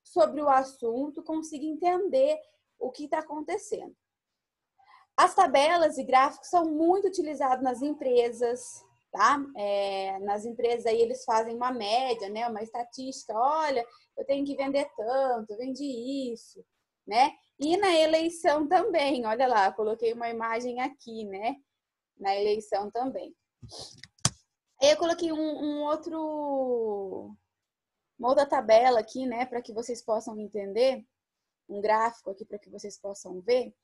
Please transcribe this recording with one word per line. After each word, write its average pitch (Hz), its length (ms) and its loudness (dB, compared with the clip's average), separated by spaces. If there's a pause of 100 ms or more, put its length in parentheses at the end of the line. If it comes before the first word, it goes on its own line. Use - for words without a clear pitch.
sobre 302 400 0
o 294 80 2
assunto, 262 720 0
consiga 311 420 -6
entender 311 760 0 (400)
o 247 100 -4
que 294 180 -10
tá 311 120 -2
acontecendo. 311 760 -8 (1200)
As - 200 6
tabelas 302 640 4
e 240 40 -6
gráficos 262 460 2
são 349 160 4
muito 339 420 2
utilizados 285 560 -2
nas 247 200 -2
empresas, 247 1000 0 (280)
tá? 247 280 4 (160)
É, 196 680 -2
nas 208 240 -4
empresas 233 420 -2
aí 226 120 2
eles 233 240 0
fazem 226 320 0
uma 247 160 -2
média, 226 560 -2
né? 220 200 -6
Uma 214 160 -6
estatística. 240 760 -10
"Olha, 277 480 2 (320)
eu 277 80 -8
tenho 277 180 0
que 277 120 -4
vender 277 420 -2
tanto, 233 540 -2
eu 208 60 -10
vendi 262 760 -6
isso", - 320 -18 (400)
né? 247 260 4 (280)
E 320 180 2
na 392 160 4
eleição 320 760 2
também, 302 600 2
olha 240 200 2
lá, 208 240 4
coloquei 220 400 -2
uma 233 180 -6
imagem 233 520 -4
aqui, 226 440 -8
né? 202 300 -6 (640)
Na 196 180 -2
eleição 208 540 -2
também. 240 460 -6 (1500)
Aí 277 80 8
eu 302 80 6
coloquei 339 340 0
um, 302 60 -4
um 294 460 -4
outro, 269 1500 -4 (840)
uma 240 120 0
outra 277 160 4
tabela 233 540 6
aqui, 254 260 -6
né? 247 200 -4
Pra 240 160 -8
que 240 100 -16
vocês 220 300 -8
possam 220 360 -4
entender. 214 680 -2 (640)
Um 202 100 -8
gráfico 220 520 0
aqui 202 120 -12
pra 208 160 -14
que 190 100 -20
vocês 202 300 -14
possam 185 400 -12
ver. 226 340 0 (100)